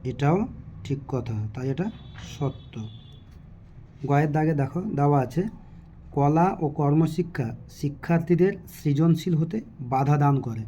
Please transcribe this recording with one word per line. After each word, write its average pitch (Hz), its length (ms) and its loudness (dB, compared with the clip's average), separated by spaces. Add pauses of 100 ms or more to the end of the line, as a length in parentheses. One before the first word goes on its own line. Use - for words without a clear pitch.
এটাও 143 440 2 (360)
ঠিক 139 140 -4 (100)
কথা, 113 460 -4
তাই 131 140 -4
এটা 170 220 -2 (480)
সত্য। 113 500 -6 (1160)
গয়ের 143 260 4
দাগে 156 220 2
দেখো, 143 280 0
দেওয়া 147 380 2
আছে, 165 280 -2 (640)
"কলা 156 500 4
ও 156 80 0
কর্মশিক্ষা 151 880 0 (140)
শিক্ষার্থীদের 170 840 2 (160)
সৃজনশীল 165 680 2
হতে 165 260 0 (200)
বাধা 135 360 2
দান 143 240 4
করে।" 110 260 -6